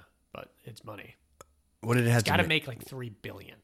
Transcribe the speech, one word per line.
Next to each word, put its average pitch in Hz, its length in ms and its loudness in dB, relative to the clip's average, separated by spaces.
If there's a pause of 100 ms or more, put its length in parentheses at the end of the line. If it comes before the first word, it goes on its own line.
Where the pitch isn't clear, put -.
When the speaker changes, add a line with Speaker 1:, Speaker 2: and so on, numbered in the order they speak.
(320)
Speaker 1:
but - 180 -12 (140)
its 117 200 -16
money. 107 320 -14 (640)
Speaker 2:
What 117 140 2
did 123 120 4
it 117 40 6
have 120 100 6
Speaker 1:
It's 110 40 2
Speaker 2:
to 139 60 2
Speaker 1:
gotta 170 140 6
Speaker 2:
make? 156 220 0
Speaker 1:
make, - 0 -
like, 117 180 -10
three 123 260 -10
billion. 101 540 -14